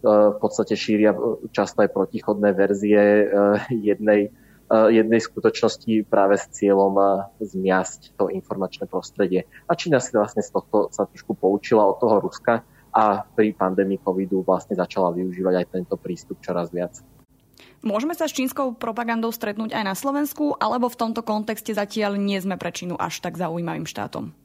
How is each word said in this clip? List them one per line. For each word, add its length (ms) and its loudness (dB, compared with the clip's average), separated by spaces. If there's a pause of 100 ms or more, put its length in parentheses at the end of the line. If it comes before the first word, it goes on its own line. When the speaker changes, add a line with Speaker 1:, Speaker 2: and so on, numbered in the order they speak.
Speaker 1:
v 360 4
podstate 360 -2
šíria, 360 2
e, 400 -4
často 320 0
aj 80 2
protichodné 640 0
verzie, 440 2
e, 260 6 (460)
jednej, 560 2
e, 500 -4 (180)
jednej 240 4
skutočnosti 880 0
práve 320 4
s 160 -10
cieľom, 400 4
e, 80 4 (400)
zmiasť 720 -2
to 160 -2
informačné 560 -8
prostredie. 600 -2 (200)
A 80 2
Čína 240 0
si 160 -6
vlastne 280 0
z 120 -10
tohto 360 0
sa 120 -4
trošku 320 -8
poučila 520 2
od 120 0
toho 240 2
Ruska 400 -2 (300)
a 300 2
pri 320 0
pandémii 440 -2
covidu 460 -4
vlastne 320 -2
začala 340 -2
využívať 440 -2
aj 160 0
tento 260 -6
prístup 420 -12
čoraz 320 -6
viac. 280 -8 (840)
Speaker 2:
Môžeme 320 -4
sa 120 -2
s 80 -8
čínskou 440 -4
propagandou 520 -4
stretnúť 440 -6
aj 80 -4
na 120 -4
Slovensku, 600 -2
alebo 320 -2
v 80 -6
tomto 240 -4
kontexte 560 -4
zatiaľ 400 -2
nie 240 -2
sme 160 -4
pre 160 -8
Čínu 240 -8
až 240 -6
tak 160 -8
zaujímavým 480 -6
štátom? 480 -10 (140)